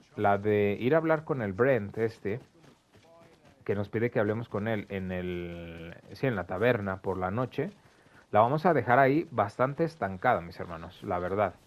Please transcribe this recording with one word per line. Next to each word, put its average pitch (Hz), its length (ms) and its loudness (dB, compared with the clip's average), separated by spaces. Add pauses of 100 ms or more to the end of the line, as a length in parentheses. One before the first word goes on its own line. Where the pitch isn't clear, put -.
(160)
la 101 220 4
de 101 420 2
ir 123 140 0
a 160 60 4
hablar 160 240 0
con 147 180 -4
el 101 120 -2
Brent 117 440 0
este, 110 420 -4 (1300)
que 110 80 -2
nos 98 160 -4
pide 117 220 -2
que - 80 -2
hablemos 107 300 -2
con 107 180 -4
él 107 220 -4
en 92 220 -6
el, 87 840 -8 (180)
sí, - 140 -4
en 123 80 0
la 90 100 -4
taberna 98 560 0
por 92 160 -4
la 92 140 -2
noche, 131 400 -4 (580)
la 104 120 6
vamos 143 260 4
a 170 80 6
dejar 123 240 4
ahí 139 320 4
bastante 123 520 0
estancada, 98 580 0
mis 85 180 -14
hermanos, 90 420 -12
la 95 160 -4
verdad. 90 380 0 (120)